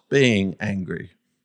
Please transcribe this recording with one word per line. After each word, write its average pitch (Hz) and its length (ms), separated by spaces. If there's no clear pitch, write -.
being 110 520
angry. 95 500